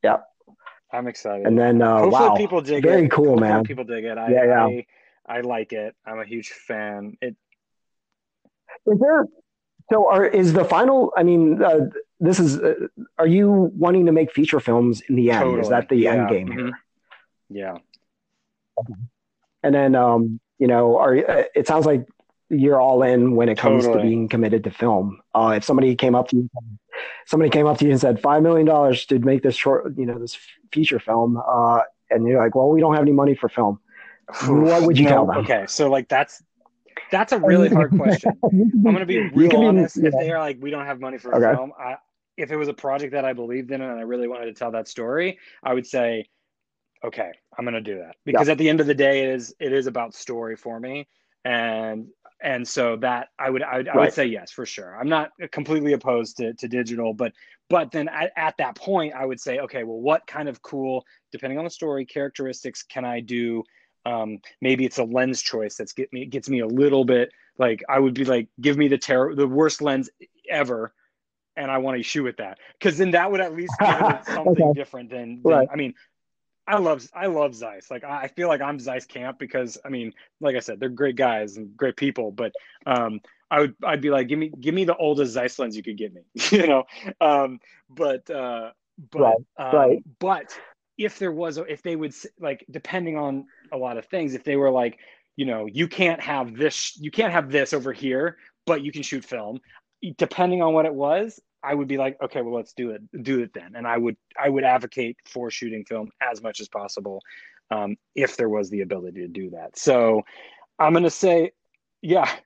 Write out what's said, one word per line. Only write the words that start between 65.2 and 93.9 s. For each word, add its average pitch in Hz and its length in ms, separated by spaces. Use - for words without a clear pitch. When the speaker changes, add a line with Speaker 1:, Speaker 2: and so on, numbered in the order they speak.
Speaker 2:
choice 107 340
that's - 180
get 135 200
me, 127 120
gets 135 240
me 131 100
a 113 80
little 135 380
bit, 123 260
like, 117 320
I 135 100
would 135 140
be 131 120
like, 120 220
"Give 143 180
me 147 120
the 135 80
ter-, 135 380
the 139 120
worst 147 340
lens 135 280
ever, 123 440
and 139 160
I 135 80
wanna 131 240
shoot 147 200
with 123 140
that." 98 220
'Cause 165 180
then 185 140
that 175 200
would 190 100
at 170 120
least 175 260
give 208 300
it - 160
Speaker 1:
<laughs> - 0
Speaker 2:
something 170 380
Speaker 1:
Okay. 147 100
Speaker 2:
different 135 360
than, 120 340
than, 165 100
Speaker 1:
Right. 131 180
Speaker 2:
I - 40
mean, 143 180
I 214 120
love, 156 260
I 180 120
love 147 300
Zeiss. 110 340
Like, 123 140
I, 139 200
I 135 40
feel 175 200
like 147 140
I'm 143 180
Zeiss 127 260
camp 127 340
because, 123 440
I 139 60
mean, 120 240
like 143 160
I 123 40
said, 107 200
they're 131 100
great 127 260
guys 110 420
and 104 180
great 127 220
people, 123 340
but, 110 220
um, 117 340
I 147 120
would, 139 220
I'd 151 180
be 143 100
like, 131 160
"Give 147 120
me, 156 100
give 156 160
me 190 100
the 170 100
oldest 143 380
Zeiss 123 260
lens 117 160
you 104 80
could 107 140
give 101 160
me," 87 80
<laughs> 110 160
you 190 160
know? 131 160
Um, 139 400
but, 139 400
uh, 120 420
but, 151 80
Speaker 1:
Right, 113 180
Speaker 2:
um, 131 180
Speaker 1:
right. 135 280
Speaker 2:
but 180 380
if 208 180
there 185 140
was 160 260
a, 160 60
if 147 180
they 170 140
would 156 160
s-, - 160
like, 143 300
depending 165 480
on 139 280
a 139 60
lot 123 200